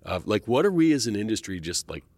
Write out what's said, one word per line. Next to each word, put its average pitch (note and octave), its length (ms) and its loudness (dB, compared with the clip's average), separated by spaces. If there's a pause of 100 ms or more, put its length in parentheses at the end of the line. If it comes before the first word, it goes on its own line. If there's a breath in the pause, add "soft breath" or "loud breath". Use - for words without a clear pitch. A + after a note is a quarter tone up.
of, F2+ 240 -6
like, G#2+ 220 0
what C3 180 4
are G3+ 60 4
we D#3+ 220 4
as B2 120 0
an A2 100 -2
industry G2+ 440 -4
just, E2 320 -6
like, D#2 120 -10 (140)